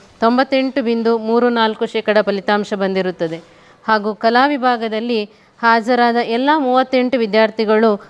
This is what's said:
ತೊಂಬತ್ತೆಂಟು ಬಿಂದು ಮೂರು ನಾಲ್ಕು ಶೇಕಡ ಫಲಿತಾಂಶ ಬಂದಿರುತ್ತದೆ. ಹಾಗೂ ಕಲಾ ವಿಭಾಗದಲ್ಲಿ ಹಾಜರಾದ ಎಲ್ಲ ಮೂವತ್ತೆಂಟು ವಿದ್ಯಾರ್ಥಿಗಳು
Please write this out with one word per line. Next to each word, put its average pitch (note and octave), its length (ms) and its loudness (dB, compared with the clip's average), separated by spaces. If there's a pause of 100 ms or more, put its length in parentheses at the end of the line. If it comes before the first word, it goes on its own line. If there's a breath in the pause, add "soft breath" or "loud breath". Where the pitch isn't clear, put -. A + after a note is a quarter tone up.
(200 loud breath)
ತೊಂಬತ್ತೆಂಟು C4 640 0
ಬಿಂದು A#3 360 0
ಮೂರು A#3 300 0
ನಾಲ್ಕು A3+ 380 -2
ಶೇಕಡ G#3+ 360 0
ಫಲಿತಾಂಶ G3+ 520 -2
ಬಂದಿರುತ್ತದೆ. F#3 680 -4 (440 soft breath)
ಹಾಗೂ G#3+ 300 -2
ಕಲಾ A#3+ 320 2
ವಿಭಾಗದಲ್ಲಿ A#3 760 -2 (340 soft breath)
ಹಾಜರಾದ A#3 580 2
ಎಲ್ಲ A#3+ 420 0
ಮೂವತ್ತೆಂಟು B3+ 600 0
ವಿದ್ಯಾರ್ಥಿಗಳು A3 920 2